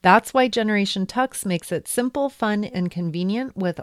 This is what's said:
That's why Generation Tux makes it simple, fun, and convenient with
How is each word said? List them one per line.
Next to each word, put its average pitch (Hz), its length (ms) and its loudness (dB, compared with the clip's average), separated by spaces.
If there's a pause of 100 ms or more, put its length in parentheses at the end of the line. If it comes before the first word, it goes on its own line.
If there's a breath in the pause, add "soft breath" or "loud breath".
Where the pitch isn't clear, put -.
That's 196 320 6
why 262 140 4
Generation 208 600 0
Tux - 380 -4
makes 180 280 -4
it 165 160 -6
simple, 254 400 -2
fun, 208 360 -2
and 180 260 -4
convenient 180 680 -4
with 180 260 -4